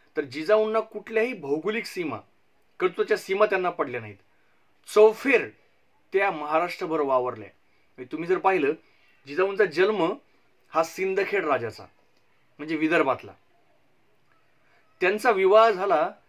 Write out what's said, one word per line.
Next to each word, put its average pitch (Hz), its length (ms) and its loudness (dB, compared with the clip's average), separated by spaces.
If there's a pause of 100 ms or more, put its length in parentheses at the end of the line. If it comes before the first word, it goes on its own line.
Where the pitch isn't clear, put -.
(160)
तर 151 80 -2
जिजाऊंना 208 580 0
कुठल्याही 220 500 -4
भौगोलिक 170 540 -4
सीमा, 151 320 -8 (600)
कर्तृत्वाच्या 190 360 0
सीमा 202 300 0
त्यांना 185 240 0
पडल्या 135 300 -6
नाहीत. 107 160 -16 (720)
चौफेर 214 600 4 (640)
त्या 196 180 2
महाराष्ट्रभर 160 680 -4
वावरल्या. 123 480 -2 (500)
म्हणजे - 140 -14
तुम्ही 160 160 -8
जर 185 100 2
पाहिलं, 165 340 2 (540)
जिजाऊंचा 190 380 0
जन्म 185 420 2 (680)
हा 160 120 2
सिंदखेड 190 600 -2
राजाचा, 117 420 -4 (720)
म्हणजे 156 160 -6
विदर्भातला. 151 560 0 (1700)
त्यांचा 208 320 0
विवाह 208 380 6
झाला 180 380 0 (200)